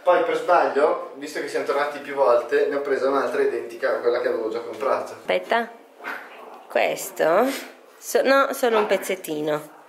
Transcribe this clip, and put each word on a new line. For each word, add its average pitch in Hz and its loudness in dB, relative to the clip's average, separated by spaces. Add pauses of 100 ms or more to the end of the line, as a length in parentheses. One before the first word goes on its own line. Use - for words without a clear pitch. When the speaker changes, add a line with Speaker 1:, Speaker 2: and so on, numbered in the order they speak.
Speaker 1:
Poi 175 4
per 160 0
sbaglio, - 2
visto 147 -10
che 143 -6
siamo 120 -4
tornati 143 -2
più 139 -10
volte, 139 4
ne 143 -2
ho 139 0
presa 135 0
un'altra 139 0
identica 120 -2
a 113 2
quella 120 2
che 127 0
avevo 113 -2
già 117 -4
comprato. 113 -4
Speaker 2:
Aspetta. 208 -2 (960)
Questo? 160 0 (520)
So-, - 0
no, 269 4
solo 233 2
un 214 2
pezzettino. 156 -4 (120)